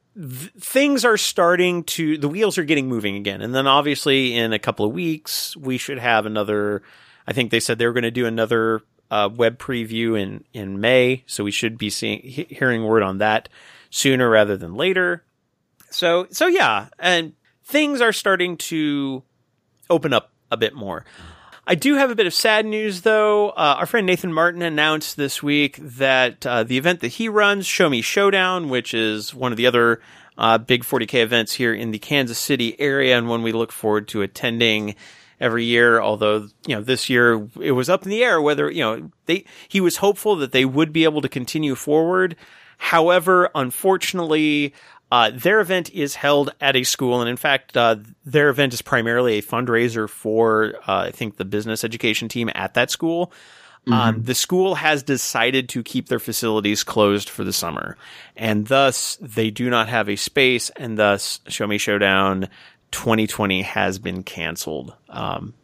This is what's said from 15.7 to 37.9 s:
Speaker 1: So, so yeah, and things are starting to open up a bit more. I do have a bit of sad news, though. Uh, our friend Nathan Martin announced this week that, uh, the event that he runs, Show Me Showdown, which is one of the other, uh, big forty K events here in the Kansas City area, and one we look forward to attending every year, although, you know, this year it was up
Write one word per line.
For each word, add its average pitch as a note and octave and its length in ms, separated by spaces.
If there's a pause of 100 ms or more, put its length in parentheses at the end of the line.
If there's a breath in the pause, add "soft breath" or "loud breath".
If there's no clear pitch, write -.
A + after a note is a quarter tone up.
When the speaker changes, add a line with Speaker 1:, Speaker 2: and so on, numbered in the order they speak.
Speaker 1:
So, F3 400
so D#4+ 160
yeah, B2 420 (100)
and E3+ 340 (300)
things C#4+ 360
are A#3 140
starting F3+ 440
to C#3+ 680 (680)
open D#3 240
up - 180 (200)
a A#2 60
bit A2+ 180
more. G2 300 (600 loud breath)
I F#3 100
do C#4 200
have C4+ 140
a A#3 60
bit G#3 100
of E3+ 80
sad A3 320
news, G#3+ 360
though. G#3+ 480
Uh, D3+ 280
our E3+ 80
friend G3+ 220
Nathan F3+ 260
Martin E3+ 300
announced D#3 540
this C#3+ 260
week D3 340
that, C3 680
uh, A#2+ 200
the B2+ 160
event F3 220
that A#2+ 80
he A3+ 200
runs, G3+ 380
Show E3+ 220
Me A#2+ 120
Showdown, F#3 680
which A#2+ 260
is G#2+ 400
one B2 160
of A2 60
the A#2+ 100
other, A#2 340 (340 loud breath)
uh, A2+ 220
big B2 260
forty A#2+ 220
K A#2+ 160
events A2+ 320
here A#2+ 180
in A2+ 200
the G#2+ 80
Kansas C3 400
City A#2+ 400
area, C3+ 360
and A#2 140
one A#2 140
we A2+ 80
look A2+ 200
forward G#2+ 360
to G#2 160
attending A2 720 (440 loud breath)
every A#2 240
year, A#2 380
although, G#2+ 460 (180)
you C3 100
know, G#2 60
this A#2+ 260
year A#2+ 400 (140)
it D3 120
was B2+ 140
up F#3 160